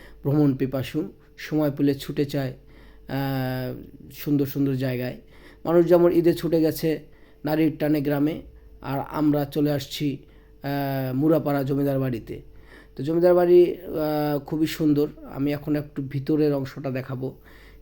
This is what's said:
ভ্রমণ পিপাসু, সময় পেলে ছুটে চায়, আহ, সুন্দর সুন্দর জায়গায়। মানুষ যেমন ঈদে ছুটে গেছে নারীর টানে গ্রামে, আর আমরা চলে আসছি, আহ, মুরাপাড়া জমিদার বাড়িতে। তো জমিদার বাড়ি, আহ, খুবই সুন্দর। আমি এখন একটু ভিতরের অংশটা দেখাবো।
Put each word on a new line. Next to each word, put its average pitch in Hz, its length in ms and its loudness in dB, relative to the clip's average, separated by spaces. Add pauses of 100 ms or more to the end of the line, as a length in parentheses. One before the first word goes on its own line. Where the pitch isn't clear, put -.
(220)
ভ্রমণ 143 340 4
পিপাসু, 139 560 -4 (240)
সময় 151 340 -2
পেলে 143 240 2
ছুটে 147 300 -4
চায়, 139 280 -4 (560)
আহ, 131 680 -4 (380)
সুন্দর 143 340 0
সুন্দর 139 280 -2
জায়গায়। 127 460 -4 (440)
মানুষ 170 220 6
যেমন 175 260 6
ঈদে 160 220 4
ছুটে 165 260 0
গেছে 156 400 0 (440)
নারীর 156 340 0
টানে 151 220 0
গ্রামে, 147 420 -2 (380)
আর 135 200 -4 (100)
আমরা 147 340 2
চলে 147 260 -2
আসছি, 143 480 -4 (440)
আহ, 135 520 -4
মুরাপাড়া 143 480 2
জমিদার 139 360 0
বাড়িতে। 117 440 -6 (540)
তো 139 60 -8
জমিদার 170 320 4
বাড়ি, 175 400 6
আহ, 151 640 -2
খুবই 156 280 -2
সুন্দর। 151 420 2 (160)
আমি 139 280 -4
এখন 147 240 -4
একটু 147 340 -6
ভিতরের 147 440 0
অংশটা 135 360 -6
দেখাবো। 131 500 -8 (420)